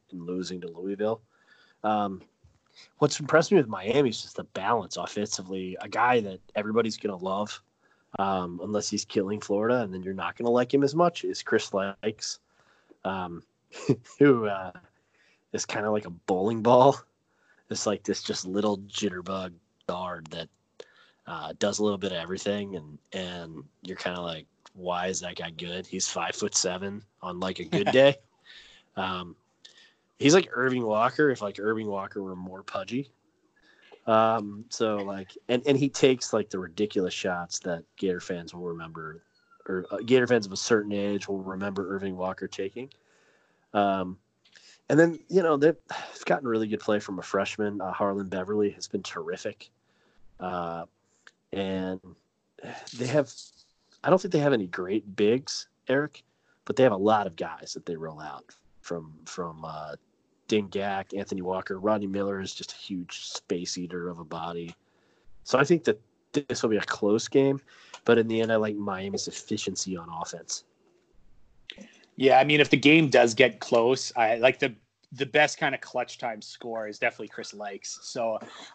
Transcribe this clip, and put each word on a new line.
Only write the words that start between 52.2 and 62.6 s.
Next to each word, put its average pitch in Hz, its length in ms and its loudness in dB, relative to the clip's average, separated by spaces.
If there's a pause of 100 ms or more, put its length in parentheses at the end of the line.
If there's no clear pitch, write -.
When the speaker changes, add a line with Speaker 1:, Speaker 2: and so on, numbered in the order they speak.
Speaker 1:
they 123 100 -4
have, 135 220 2 (760)
I 135 40 2
don't 185 120 6
think 180 100 -6
they 156 80 2
have 143 140 4
any 104 140 2
great 98 500 -4
bigs, 113 500 0 (220)
Eric, 143 340 0 (400)
but - 140 -4
they 131 60 8
have 123 100 8
a 95 40 0
lot 104 300 4
of 82 80 -10
guys 82 380 -8
that 82 120 -14
they 85 120 -6
roll 78 240 -10
out 73 240 -14 (340)
from, 80 340 -8 (120)
from, 80 400 -10
uh, 76 300 -10 (520)
Dingak, 98 720 -2
Anthony 95 240 -6
Walker. 92 360 -4
Rodney 104 300 0
Miller 98 320 -2
is 92 160 -8
just - 160 -14